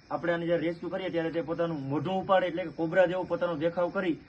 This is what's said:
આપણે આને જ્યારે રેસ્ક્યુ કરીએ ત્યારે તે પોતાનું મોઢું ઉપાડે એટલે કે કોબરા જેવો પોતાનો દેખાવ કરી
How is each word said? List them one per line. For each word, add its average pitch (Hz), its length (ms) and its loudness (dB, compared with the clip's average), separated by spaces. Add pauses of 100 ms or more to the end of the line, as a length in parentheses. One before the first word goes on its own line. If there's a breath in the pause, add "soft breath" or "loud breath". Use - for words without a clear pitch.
(120)
આપણે 165 220 -2
આને 170 120 -2
જ્યારે 165 180 2
રેસ્ક્યુ 170 260 -4
કરીએ 180 200 -4
ત્યારે 165 220 0
તે 165 100 -2
પોતાનું 160 480 -4
મોઢું 165 340 0
ઉપાડે 185 240 4
એટલે 175 160 -4
કે 160 60 -6
કોબરા 165 360 4
જેવો 180 180 0
પોતાનો 170 320 0
દેખાવ 170 340 0
કરી 185 280 0 (100 loud breath)